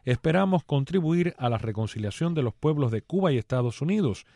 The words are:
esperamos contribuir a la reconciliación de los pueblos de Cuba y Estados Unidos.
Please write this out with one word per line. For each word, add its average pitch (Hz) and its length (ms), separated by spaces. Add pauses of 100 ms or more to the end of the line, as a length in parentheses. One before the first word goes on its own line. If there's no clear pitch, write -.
esperamos 170 580
contribuir 165 760
a 123 100
la 117 100
reconciliación 110 760
de 151 100
los 113 100
pueblos 147 380
de 110 100
Cuba 185 300
y 131 40
Estados 123 460
Unidos. 170 540